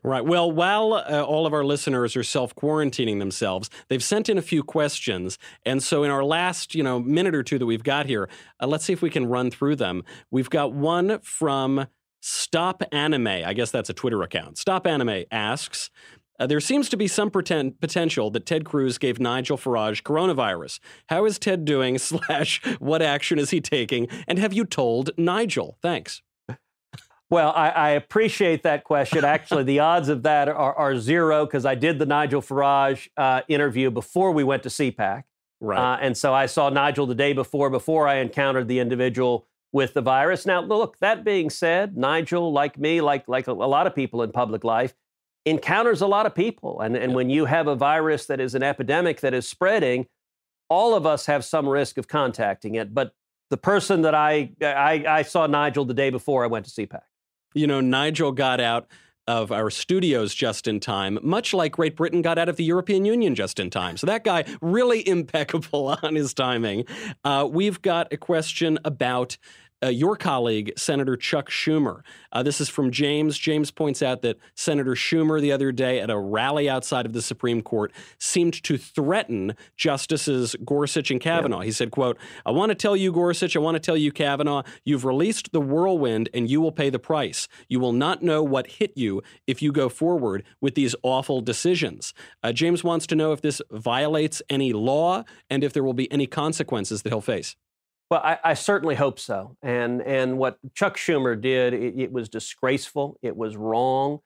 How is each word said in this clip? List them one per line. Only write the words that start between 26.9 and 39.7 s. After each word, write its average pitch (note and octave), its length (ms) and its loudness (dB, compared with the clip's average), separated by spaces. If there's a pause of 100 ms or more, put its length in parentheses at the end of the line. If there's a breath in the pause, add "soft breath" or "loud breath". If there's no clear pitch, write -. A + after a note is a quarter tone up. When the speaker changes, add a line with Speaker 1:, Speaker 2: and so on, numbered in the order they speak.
Speaker 2:
Well, D#3 260 4
I, D#3+ 140 4
I D3+ 200 4
appreciate F3 720 2
that D3 220 0
question. D3 400 2
Speaker 1:
<laughs> - 0 -
Speaker 2:
Actually, D3 400 2
the C#3 160 2
odds D#3+ 280 4
of C3+ 140 0
that D3 260 4
are, C#3+ 260 0
are C#3 220 0
zero D3+ 500 2
'cause C3 200 -2
I C3+ 80 2
did D3 240 0
the D3 80 0
Nigel C#3+ 340 2
Farage, C#3 760 0
uh, C3 320 2
interview C3+ 420 2
before F3+ 420 0
we D3+ 120 2
went C3 200 0
to B2 60 -6
C C3+ 200 0
pac. G#2 360 -4 (340)
Speaker 1:
Right. G#2 180 -2
Speaker 2:
Uh, B2 220 2
and C3 160 0
so C#3 160 2
I C3+ 140 4
saw C#3+ 220 2
Nigel C#3+ 380 2
the B2 80 -2
day C#3 180 2
before, C#3 380 0
before D3+ 360 2
I C#3 100 4
encountered C3 520 0
the B2+ 100 0
individual B2 680 0 (260)